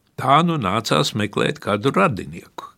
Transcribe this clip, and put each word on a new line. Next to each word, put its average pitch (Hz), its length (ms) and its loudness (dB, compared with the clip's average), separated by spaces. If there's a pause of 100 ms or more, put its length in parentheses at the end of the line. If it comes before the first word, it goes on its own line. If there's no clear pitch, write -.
(200)
Tā 139 220 4
nu 170 160 2
nācās 113 560 0
meklēt - 480 -2
kādu 107 320 -2
radinieku, 151 840 -4